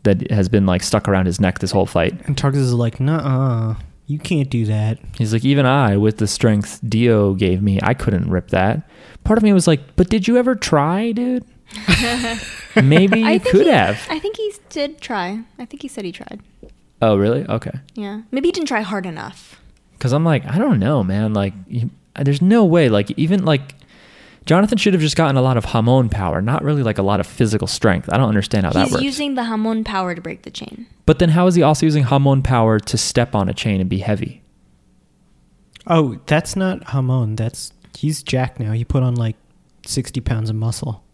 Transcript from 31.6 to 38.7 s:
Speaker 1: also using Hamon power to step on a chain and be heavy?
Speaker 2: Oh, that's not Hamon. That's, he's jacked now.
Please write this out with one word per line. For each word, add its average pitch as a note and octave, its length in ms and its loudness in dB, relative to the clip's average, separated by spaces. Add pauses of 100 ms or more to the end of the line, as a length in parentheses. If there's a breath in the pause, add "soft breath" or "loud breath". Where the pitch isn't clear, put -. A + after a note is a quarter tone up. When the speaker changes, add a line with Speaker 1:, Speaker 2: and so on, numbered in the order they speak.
Speaker 1:
also D3+ 220 4
using D3+ 200 2
Hamon C3+ 380 2
power A2+ 360 2
to - 200 -4
step - 360 -2
on G2 140 0
a - 60 -4
chain G2+ 260 -2
and F#2 100 -2
be G2 80 -2
heavy? - 440 -4 (1400)
Speaker 2:
Oh, D#3 400 2
that's - 300 0
not F#3+ 340 -4
Hamon. B2+ 460 0
That's, - 360 -8 (240)
he's D3+ 260 -4
jacked B2+ 380 -4
now. A2 120 -4